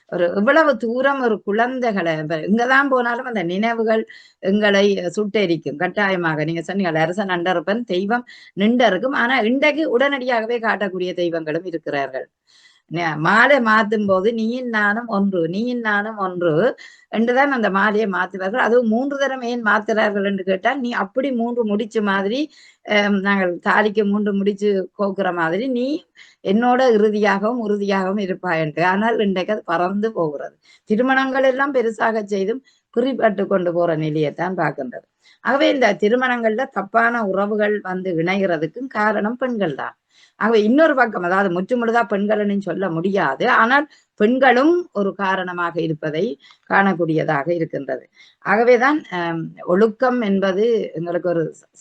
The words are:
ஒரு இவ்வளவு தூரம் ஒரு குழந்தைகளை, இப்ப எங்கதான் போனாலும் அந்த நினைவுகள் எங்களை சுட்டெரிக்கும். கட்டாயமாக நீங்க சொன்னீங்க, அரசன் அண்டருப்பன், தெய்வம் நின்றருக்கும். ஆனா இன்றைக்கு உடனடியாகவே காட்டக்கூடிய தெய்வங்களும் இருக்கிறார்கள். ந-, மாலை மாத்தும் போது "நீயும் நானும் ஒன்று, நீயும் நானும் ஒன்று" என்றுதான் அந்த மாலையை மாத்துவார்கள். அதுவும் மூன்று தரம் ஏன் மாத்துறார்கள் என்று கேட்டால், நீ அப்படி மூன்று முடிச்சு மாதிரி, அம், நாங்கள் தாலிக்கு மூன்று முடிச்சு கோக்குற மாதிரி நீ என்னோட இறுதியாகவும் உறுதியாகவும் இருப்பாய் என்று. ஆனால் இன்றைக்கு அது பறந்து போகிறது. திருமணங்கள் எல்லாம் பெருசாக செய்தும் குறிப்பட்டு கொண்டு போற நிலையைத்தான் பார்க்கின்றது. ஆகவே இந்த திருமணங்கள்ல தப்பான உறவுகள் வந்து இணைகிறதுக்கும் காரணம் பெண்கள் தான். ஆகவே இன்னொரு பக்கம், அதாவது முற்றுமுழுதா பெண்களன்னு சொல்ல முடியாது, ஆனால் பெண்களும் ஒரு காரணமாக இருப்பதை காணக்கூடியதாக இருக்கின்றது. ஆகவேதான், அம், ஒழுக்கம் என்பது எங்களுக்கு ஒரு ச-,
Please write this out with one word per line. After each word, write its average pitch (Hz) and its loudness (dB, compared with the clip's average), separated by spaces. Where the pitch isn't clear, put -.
ஒரு 175 0
இவ்வளவு 277 4
தூரம் 262 0
ஒரு 220 0
குழந்தைகளை, 214 0
இப்ப 156 -4
எங்கதான் 240 2
போனாலும் 247 0
அந்த 220 -4
நினைவுகள் 220 0
எங்களை 202 2
சுட்டெரிக்கும். 185 -2
கட்டாயமாக 175 -2
நீங்க 165 -4
சொன்னீங்க, 175 -2
அரசன் 180 -2
அண்டருப்பன், 185 -2
தெய்வம் 202 -2
நின்றருக்கும். 226 2
ஆனா 247 0
இன்றைக்கு 277 0
உடனடியாகவே 247 0
காட்டக்கூடிய 190 -4
தெய்வங்களும் 165 -4
இருக்கிறார்கள். 143 -6
ந-, 160 -4
மாலை 220 4
மாத்தும் 220 2
போது 196 2
"நீயும் 233 -4
நானும் 214 0
ஒன்று, 196 0
நீயும் 240 -4
நானும் 214 -2
ஒன்று" 180 0
என்றுதான் 247 2
அந்த 220 0
மாலையை 202 2
மாத்துவார்கள். 190 -4
அதுவும் 233 4
மூன்று 269 0
தரம் 262 -2
ஏன் 240 -4
மாத்துறார்கள் 208 0
என்று 196 -2
கேட்டால், 196 0
நீ 240 -4
அப்படி 233 -2
மூன்று 240 -2
முடிச்சு 214 -2
மாதிரி, 196 0
அம், 202 2
நாங்கள் 190 0
தாலிக்கு 208 2
மூன்று 202 0
முடிச்சு 196 0
கோக்குற 190 -2
மாதிரி 175 -2
நீ 247 -2
என்னோட 247 4
இறுதியாகவும் 208 2
உறுதியாகவும் 202 -2
இருப்பாய் 180 -4
என்று. 160 -2
ஆனால் 214 0
இன்றைக்கு 190 0
அது 214 -6
பறந்து 196 -2
போகிறது. 151 -6
திருமணங்கள் 262 2
எல்லாம் 269 2
பெருசாக 226 -2
செய்தும் 202 -4
குறிப்பட்டு 220 0
கொண்டு 180 0
போற 165 0
நிலையைத்தான் 156 -2
பார்க்கின்றது. 143 -6
ஆகவே 285 0
இந்த 233 2
திருமணங்கள்ல 233 0
தப்பான 226 0
உறவுகள் 208 0
வந்து 185 -6
இணைகிறதுக்கும் 175 -2
காரணம் 214 -2
பெண்கள் 214 -2
தான். 120 -10
ஆகவே 220 4
இன்னொரு 294 6
பக்கம், 220 0
அதாவது 190 2
முற்றுமுழுதா 226 0
பெண்களன்னு 208 0
சொல்ல 190 -4
முடியாது, 165 0
ஆனால் 247 4
பெண்களும் 262 4
ஒரு 196 -2
காரணமாக 180 -2
இருப்பதை 156 -2
காணக்கூடியதாக 160 2
இருக்கின்றது. 139 -4
ஆகவேதான், 240 4
அம், 170 -4
ஒழுக்கம் 226 2
என்பது 196 2
எங்களுக்கு 175 -4
ஒரு 170 0
ச-, - -16